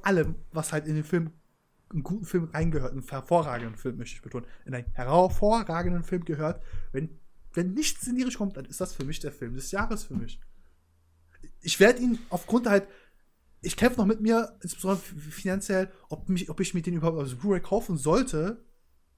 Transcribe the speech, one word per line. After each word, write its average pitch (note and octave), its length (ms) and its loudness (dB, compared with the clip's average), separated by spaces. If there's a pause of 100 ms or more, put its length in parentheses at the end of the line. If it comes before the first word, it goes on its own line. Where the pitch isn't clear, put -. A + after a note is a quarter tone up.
allem, F#3 320 2 (160)
was D#3 200 -4
halt D#3 140 -2
in D#3 80 -2
den D3+ 100 0
Film, E3 280 0 (580)
einen C#3+ 140 -2
guten G3 200 -4
Film F3 200 0
reingehört, D#3+ 480 0
einen C3+ 140 -6
hervorragenden C3 680 0
Film, B2 220 -6
möchte - 180 -10
ich - 60 -14
betonen, A#2+ 240 -8 (180)
in C3 100 -8
einen A#2+ 200 -6
hervorragenden F3 1080 4
Film F3 200 -2
gehört, D#3 380 -4 (300)
wenn, D3 260 -6 (340)
wenn F3+ 220 0
nichts - 320 -2
in B3 100 0
die B3+ 60 0
Richtung B3 240 -2
kommt, F#3+ 100 -6
dann C3+ 80 -10
ist - 160 -12
das F#3 140 -4
für C#3 100 -6
mich C#3+ 160 -4
der C#3+ 100 -4
Film A#2 240 -8
des A2+ 180 -6
Jahres G#3 320 0
für C#3 100 -10
mich. - 260 -4 (1200)
Ich - 200 -2
werd A#3+ 200 8
ihn A#3+ 180 2 (120)
aufgrund A#3 360 0
halt, G3+ 220 4 (720)
ich - 160 -4
kämpf A#3+ 220 4
noch G3+ 80 4
mit G#3+ 160 4
mir, A3+ 400 2
insbesondere F#3 420 -2
f-, D#3 300 -12
finanziell, F#3+ 580 0 (160)
ob - 220 -6
mich, F3+ 180 0
ob D#3 120 -6
ich F#3 120 0
mir F3 80 0
den F3 140 -2
überhaupt D#3+ 240 0
als C3+ 160 -4
Blu-ray F#3 260 2
kaufen G3 380 0
sollte, F3 640 2 (540)